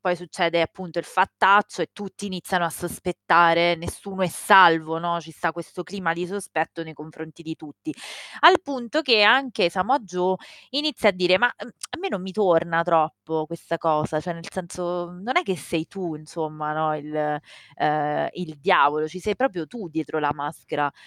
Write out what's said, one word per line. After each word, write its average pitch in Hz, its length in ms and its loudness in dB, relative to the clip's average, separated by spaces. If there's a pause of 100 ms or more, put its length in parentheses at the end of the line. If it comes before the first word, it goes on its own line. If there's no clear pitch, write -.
poi 180 160 0
succede 170 440 -2
appunto 170 380 -4
il 160 60 -4
fattaccio 196 760 2
e 160 120 -2
tutti 202 340 -10
iniziano 180 380 -2
a 165 40 0
sospettare, 170 1080 2
nessuno 190 460 -6
è 180 40 2
salvo, 165 720 4
no? 170 220 -2
Ci 160 100 -14
sta 165 220 -4
questo 170 320 -8
clima 185 280 -4
di 170 140 -4
sospetto 170 560 -4
nei 160 120 -10
confronti 160 480 -12
di 156 120 -6
tutti. - 400 -10 (460)
Al 370 200 6
punto 269 420 -4
che 226 200 4
anche 220 480 2
Samoa 226 300 0
Joe 180 340 -2 (360)
inizia 285 400 0
a - 20 0
dire: 180 260 2
"Ma, 240 80 2
mm, 240 220 -4 (220)
a 302 80 -8
me 381 100 -4
non 190 140 -4
mi 190 100 -8
torna 170 500 2
troppo 160 640 0
questa 165 320 -6
cosa, 151 420 0
cioè 170 140 -6
nel 165 160 -12
senso, 175 640 -6
non 202 240 -4
è 359 60 -2
che 190 140 -4
sei 165 300 -4
tu, 175 300 -6
insomma, 156 560 -6
no? 156 240 0
Il, 151 440 -4 (360)
eh, 147 580 0
il 160 240 -8
diavolo, 151 480 4
ci 175 140 -8
sei 208 160 -2
proprio 185 320 -2
tu 214 200 -10
dietro 156 300 -4
la 147 160 0
maschera, 147 560 -4 (160)